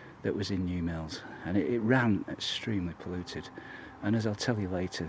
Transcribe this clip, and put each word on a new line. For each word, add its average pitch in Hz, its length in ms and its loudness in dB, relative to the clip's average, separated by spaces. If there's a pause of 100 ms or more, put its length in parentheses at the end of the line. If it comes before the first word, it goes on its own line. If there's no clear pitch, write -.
(220)
that - 120 2
was 101 160 -2
in 92 140 2
New 90 180 0
Mills, 80 380 -2 (240)
and 90 120 0
it, 92 160 4
it 120 80 4
ran 120 480 6
extremely - 680 -2
polluted. 90 500 -6 (540)
And 104 140 4
as 110 100 2
I'll 107 80 0
tell 110 240 0
you 98 100 0
later, 90 400 -2